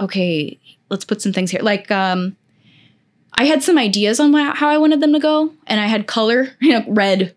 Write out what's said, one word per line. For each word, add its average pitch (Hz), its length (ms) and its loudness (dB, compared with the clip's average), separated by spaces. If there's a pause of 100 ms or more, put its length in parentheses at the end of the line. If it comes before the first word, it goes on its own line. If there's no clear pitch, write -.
"Okay, 180 580 -4 (300)
let's 190 160 -6
put 208 160 -4
some 202 140 -2
things 185 160 -4
here." 185 100 -6
Like, 208 300 -2
um, 190 460 -2 (1000)
I 240 100 2
had 285 180 2
some 349 140 2
ideas 208 420 0
on 294 140 4
wha-, 294 220 0
how 294 160 0
I 302 80 2
wanted 302 220 4
them 302 120 2
to 302 60 2
go, 311 340 0 (140)
and 214 120 -2
I 208 100 0
had 214 180 -2
color, 233 480 0
<laughs> - 80 -20
you 294 100 4
know, 220 160 0
red. 196 480 0